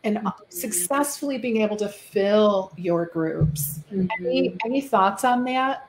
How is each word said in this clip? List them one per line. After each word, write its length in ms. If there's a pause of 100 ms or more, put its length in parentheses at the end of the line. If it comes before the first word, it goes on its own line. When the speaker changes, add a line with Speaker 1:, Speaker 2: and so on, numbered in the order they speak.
Speaker 1:
and 140
Speaker 2:
Mm-hmm. 100 (200)
Speaker 1:
successfully 880
being 240
able 160
to 120
fill 880
your 300
groups. 760 (120)
Speaker 2:
Mm-hmm. 140 (200)
Speaker 1:
Any, 380
any 160
thoughts 440
on 200
that? 440